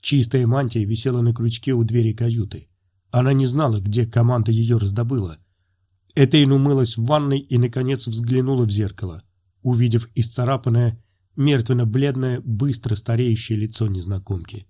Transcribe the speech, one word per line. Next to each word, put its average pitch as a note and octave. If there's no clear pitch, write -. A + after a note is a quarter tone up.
Чистая B2+
мантия A#2
висела A#2
на A#2+
крючке A#2
у A#2
двери A2
каюты. A#2
Она B2+
не C3+
знала, B2+
где G#2
команда A#2
ее A2+
раздобыла. G2+
Этейн C#3
умылась C3+
в A2+
ванной C#3+
и, B2+
наконец, B2+
взглянула B2
в G#2+
зеркало, F#2+
увидев A#2
исцарапанное, A#2+
мертвенно-бледное, C3
быстро A#2
стареющее A2+
лицо A2
незнакомки. F#2+